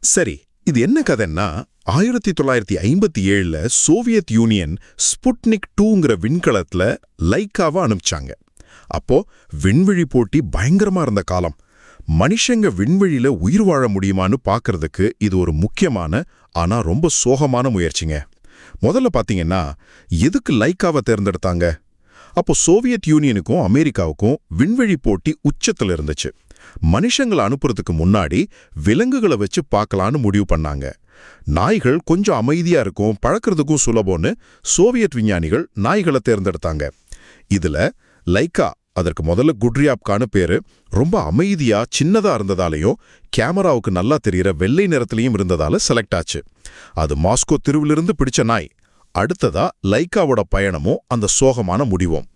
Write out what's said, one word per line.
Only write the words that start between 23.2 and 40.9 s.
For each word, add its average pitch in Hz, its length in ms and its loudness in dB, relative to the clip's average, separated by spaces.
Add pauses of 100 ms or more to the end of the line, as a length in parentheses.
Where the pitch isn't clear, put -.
அமெரிக்காவுக்கும் 107 720 0 (120)
விண்வெளி 196 480 0
போட்டி 170 440 -2
உச்சத்துல - 560 -2
இருந்துச்சு. 76 340 -6 (640)
மனுஷங்களை 214 540 2
அனுப்புறதுக்கு 117 460 -2
முன்னாடி 90 540 2 (380)
விலங்குகளை 202 520 2
வச்சு 101 340 -2
பார்க்கலான்னு 104 460 0
முடிவு 104 280 0 (120)
பண்ணாங்க. 71 360 -6 (520)
நாய்கள் 139 600 0
கொஞ்சம் 185 320 2
அமைதியா 160 440 0
இருக்கும், 101 360 -2 (100)
பழக்கறதுக்கும் 151 600 0
சுலபம்னு 107 480 0 (280)
சோவியத் 220 520 2
விஞ்ஞானிகள் 107 600 0
நாய்களை 143 540 0
தேர்ந்தெடுத்தாங்க. 87 600 -2 (680)
இதுல 87 360 0 (360)
லைக்கா, 120 440 0 (220)
அதற்கு 85 300 -2
முதல்ல 90 260 2 (120)
குட்ரியாப்கான்னு 120 720 0
பேரு, 90 320 0 (260)
ரொம்ப 165 340 0